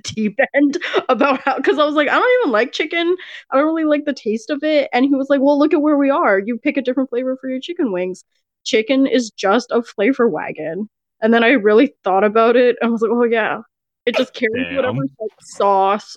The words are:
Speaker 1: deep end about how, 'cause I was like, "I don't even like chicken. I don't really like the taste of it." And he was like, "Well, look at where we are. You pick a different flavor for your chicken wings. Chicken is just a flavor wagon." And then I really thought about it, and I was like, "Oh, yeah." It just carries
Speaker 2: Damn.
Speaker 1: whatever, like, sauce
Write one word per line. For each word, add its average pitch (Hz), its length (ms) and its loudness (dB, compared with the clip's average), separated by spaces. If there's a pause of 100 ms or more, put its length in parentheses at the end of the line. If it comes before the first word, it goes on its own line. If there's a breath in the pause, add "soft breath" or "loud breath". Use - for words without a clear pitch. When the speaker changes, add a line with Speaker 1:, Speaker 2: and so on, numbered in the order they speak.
Speaker 1:
deep 214 340 -6 (160)
end 285 220 2 (320 loud breath)
about 262 320 2
how, 285 200 -2
'cause 294 180 0
I 294 80 4
was 302 80 -2
like, 294 140 2
"I - 100 -2
don't 494 240 2
even 302 100 -2
like 226 200 0
chicken. 339 440 -2 (340 loud breath)
I 254 60 0
don't 285 100 2
really 320 180 -2
like 294 200 0
the 294 80 -2
taste 226 380 -6
of 285 120 -6
it." 302 300 0
And 247 140 2
he 277 80 2
was 269 160 -2
like, 277 100 2
"Well, 285 180 4
look 294 140 2
at 311 80 2
where 302 160 2
we 277 140 2
are. 269 280 2
You 226 200 -4
pick 285 180 -4
a 269 60 -2
different 262 260 -2
flavor 262 320 -4
for 262 80 -10
your 262 120 -6
chicken 302 320 -4
wings. 185 300 -6 (420)
Chicken 269 420 0
is 233 240 0
just 208 400 0
a 240 120 0
flavor 233 460 0
wagon." 160 600 -8 (340)
And 226 100 4
then 233 100 4
I 226 100 4
really 214 420 2 (100)
thought 190 200 0
about 226 320 2
it, 247 260 2
and 233 60 0
I 233 40 -2
was 226 80 -4
like, 220 120 0
"Oh, 240 120 0
yeah." 220 360 -2 (440)
It 240 120 -2
just - 180 -2
carries 220 320 -4
Speaker 2:
Damn. 170 100 -8
Speaker 1:
whatever, - 220 -2 (220)
like, - 100 -10 (100)
sauce 196 760 -2